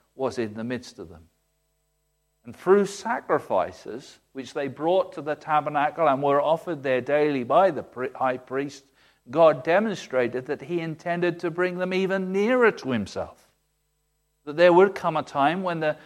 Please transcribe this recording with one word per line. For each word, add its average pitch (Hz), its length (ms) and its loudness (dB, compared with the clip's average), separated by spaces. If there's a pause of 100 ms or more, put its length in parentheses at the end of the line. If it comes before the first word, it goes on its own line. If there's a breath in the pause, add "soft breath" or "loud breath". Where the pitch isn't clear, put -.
(160 soft breath)
was 127 240 -4
in 107 160 -4
the 110 80 -8
midst 123 340 -10
of 87 120 -14
them. 82 200 -20 (1120)
And 117 120 -18
through 196 320 4
sacrifices, 120 1300 -4 (160)
which 131 220 -12
they 143 120 -6
brought 156 460 -2
to 156 80 -12
the 147 140 -6
tabernacle 151 720 0
and 135 160 0
were 143 180 4
offered 156 400 -2
there 131 200 0
daily 143 420 0
by 160 260 4
the 139 140 -6
pri-, 127 320 -8
high 131 220 -2
priest, 139 460 -8 (460 soft breath)
God 151 340 4
demonstrated 131 840 -2
that 139 160 -6
he 170 160 -4
intended 170 640 -4
to 175 100 -4
bring 180 260 -2
them 180 160 -4
even 190 380 -2
nearer 220 400 2
to 175 180 -8
himself. 98 600 -6 (960)
That 147 100 -10
there 175 180 8
would 190 220 8
come 160 220 -4
a 147 40 -2
time 147 400 0
when 175 200 -4
the, 151 240 -2